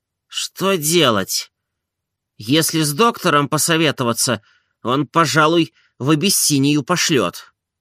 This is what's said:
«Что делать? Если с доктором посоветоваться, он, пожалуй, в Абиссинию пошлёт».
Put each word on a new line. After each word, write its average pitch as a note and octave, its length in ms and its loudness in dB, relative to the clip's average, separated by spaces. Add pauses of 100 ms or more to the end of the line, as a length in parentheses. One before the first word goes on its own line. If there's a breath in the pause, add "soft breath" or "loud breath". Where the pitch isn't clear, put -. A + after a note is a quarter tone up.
(280)
«Что - 500 -4
делать? D3 760 0 (880)
Если D#3 440 0
с D3 120 -2
доктором D3+ 560 0
посоветоваться, C#3 920 -2 (420)
он, C3 240 -2
пожалуй, D#3+ 680 2 (240)
в B2+ 140 -4
Абиссинию D3 720 0
пошлёт». C3 680 -2 (280)